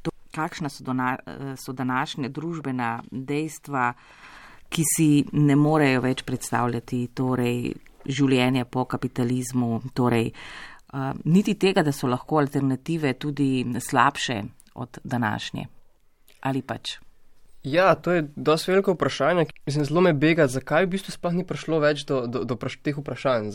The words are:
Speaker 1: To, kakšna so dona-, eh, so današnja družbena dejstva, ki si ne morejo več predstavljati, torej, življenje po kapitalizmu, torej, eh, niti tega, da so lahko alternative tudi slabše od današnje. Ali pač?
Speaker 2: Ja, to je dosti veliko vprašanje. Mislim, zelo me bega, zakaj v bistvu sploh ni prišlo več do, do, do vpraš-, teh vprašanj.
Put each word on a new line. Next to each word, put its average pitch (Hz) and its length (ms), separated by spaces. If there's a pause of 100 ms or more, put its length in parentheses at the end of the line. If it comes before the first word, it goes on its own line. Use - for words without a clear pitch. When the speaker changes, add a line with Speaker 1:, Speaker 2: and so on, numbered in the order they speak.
Speaker 1:
To, - 80 (240)
kakšna 160 340
so 139 160
dona-, 127 420
eh, 135 300
so - 160
današnja 127 560
družbena 131 800
dejstva, 139 840 (760)
ki - 140 (140)
si 147 360
ne 143 240
morejo 147 440
več 127 220
predstavljati, 120 920
torej, 123 600 (320)
življenje 131 580
po 127 200
kapitalizmu, 123 960 (140)
torej, 120 380
eh, - 800 (120)
niti 190 300
tega, 190 280
da 147 100
so 143 140
lahko 127 320
alternative 139 760
tudi 139 500 (160)
slabše 123 640 (320)
od - 300
današnje. 117 600 (760)
Ali 131 220
pač? - 360 (640)
Speaker 2:
Ja, 165 300
to 160 180
je 156 240
dosti 147 340
veliko 190 220
vprašanje. 151 540 (200)
Mislim, 147 180
zelo 151 160
me 180 120
bega, 151 340
zakaj 135 380
v 185 40
bistvu 190 260
sploh 175 180
ni 175 160
prišlo 156 320
več 147 240
do, 127 240
do, 120 160
do 120 140
vpraš-, - 260
teh 147 140
vprašanj. 123 560